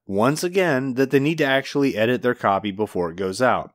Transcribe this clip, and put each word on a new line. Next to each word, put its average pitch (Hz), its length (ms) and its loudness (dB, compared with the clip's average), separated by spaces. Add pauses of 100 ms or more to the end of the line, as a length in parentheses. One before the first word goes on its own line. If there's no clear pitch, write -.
once 117 380 0
again, 160 520 0
that 135 180 0
they 139 80 6
need 156 180 0
to 156 60 2
actually 135 520 0
edit 113 260 2
their 123 120 2
copy 98 380 0
before 95 400 -4
it 85 40 -14
goes 95 240 -4
out, 110 340 0